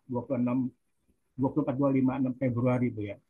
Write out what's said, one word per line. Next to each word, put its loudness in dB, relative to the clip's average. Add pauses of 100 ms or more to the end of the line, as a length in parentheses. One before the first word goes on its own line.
dua -4
puluh -2
enam, 0 (640)
dua 0
puluh 0
empat, -2
dua 4
puluh 2
lima, 2
enam -2
Februari, 0
Buya. -8 (140)